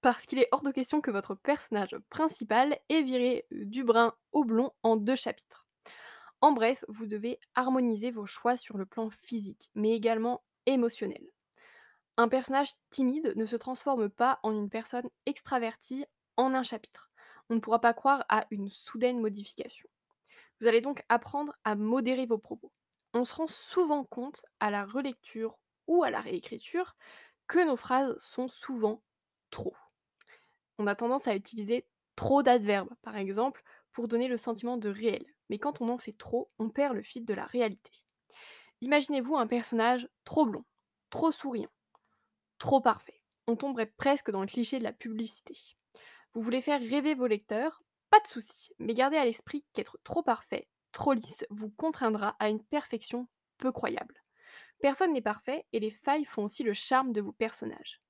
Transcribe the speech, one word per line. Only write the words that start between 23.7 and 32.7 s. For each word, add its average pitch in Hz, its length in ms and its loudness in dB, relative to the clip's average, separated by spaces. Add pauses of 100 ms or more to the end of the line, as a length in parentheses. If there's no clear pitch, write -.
compte 254 400 -12 (160)
à 214 100 0
la 202 140 -4
relecture 226 720 -6 (280)
ou 339 180 4
à - 60 0
la 110 100 -4
réécriture - 720 -8 (520)
que 349 200 4
nos 269 100 2
phrases 262 420 0
sont - 300 -6
souvent 226 540 -2 (480)
trop. - 240 -8 (1000)
On 208 100 -2
a 202 80 2
tendance 240 320 -2
à 226 80 2
utiliser 214 520 -4 (280)
trop 269 280 4
d'adverbes, 214 600 4